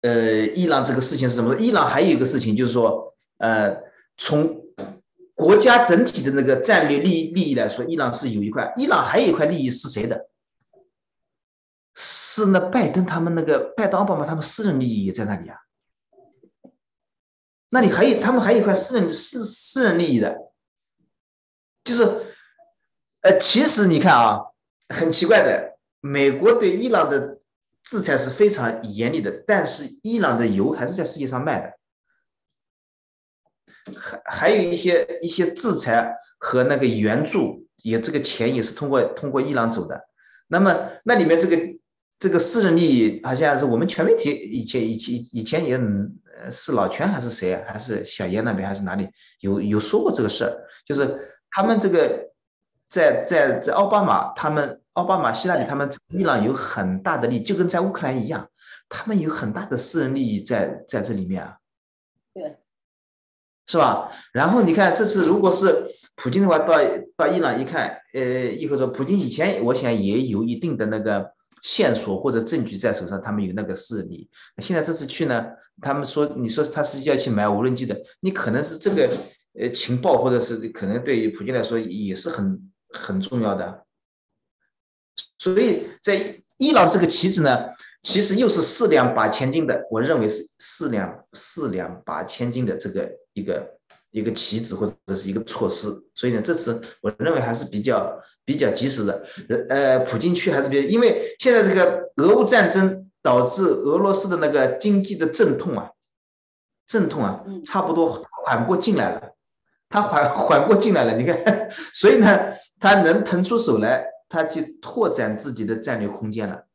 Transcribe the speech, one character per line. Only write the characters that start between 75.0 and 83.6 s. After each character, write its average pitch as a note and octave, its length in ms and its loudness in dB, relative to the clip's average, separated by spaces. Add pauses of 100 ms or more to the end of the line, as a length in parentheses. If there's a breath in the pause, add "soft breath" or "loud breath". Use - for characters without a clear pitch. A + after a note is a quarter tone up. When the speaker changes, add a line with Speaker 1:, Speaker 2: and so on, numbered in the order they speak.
Speaker 1:
去 D3+ 200 -4
呢， A#2 200 -2 (340 loud breath)
他 C#3 140 -4
们 C#3+ 100 -4
说， D3 220 -2 (100)
你 A#2+ 120 -4
说 D3+ 160 -2
他 D3+ 180 -4
是 - 200 -6
要 C#3 140 2
去 B2+ 140 -2
买 G#2 180 2
无 G2+ 140 0
人 B2+ 120 0
机 B2 120 -4
的， G2+ 100 -4 (240 loud breath)
你 F#3 100 0
可 - 200 -4
能 A#3 120 0
是 - 140 -8
这 G3+ 140 -2
个， C#3+ 180 2 (500 loud breath)
呃， A#2+ 120 -4
情 B2 280 -2
报 D3+ 220 2
或 B2+ 80 0
者 B2 120 2
是 A2+ 280 -6
可 - 160 -10
能 A2+ 180 -4
对 B2+ 160 0
于 A2 100 0
普 G2+ 160 -8
京 B2+ 100 -4
来 A#2 80 -2
说 A#2 160 -4
也 G2 360 -6
是 - 140 -8
很， F#2+ 320 -4 (300)
很 F#2+ 300 -6
重 A#2+ 200 -4
要 G2+ 140 -2
的。 F2+ 300 -8 (1500)